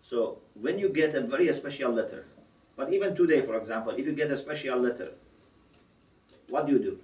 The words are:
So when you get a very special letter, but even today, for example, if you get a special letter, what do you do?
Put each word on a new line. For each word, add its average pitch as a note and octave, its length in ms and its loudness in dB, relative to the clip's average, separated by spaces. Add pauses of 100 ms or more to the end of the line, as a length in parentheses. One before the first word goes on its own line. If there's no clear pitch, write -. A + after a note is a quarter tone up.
So A2 380 -2 (200)
when D#3+ 200 -2
you G3 100 2
get D3+ 240 2
a C#3 80 0
very C#3 320 2
special C3 380 -4
letter, - 340 -2 (500)
but C#3 160 -4
even G3 240 2
today, D#3+ 260 6
for A2+ 140 -2
example, A2+ 400 -4
if C#3 100 -2
you D3+ 80 -2
get C#3+ 180 0
a C3+ 60 0
special C#3 420 -4
letter, B2 320 -2 (1400)
what A#2+ 160 0
do C#3 80 4
you B2 60 6
do? G2+ 240 -2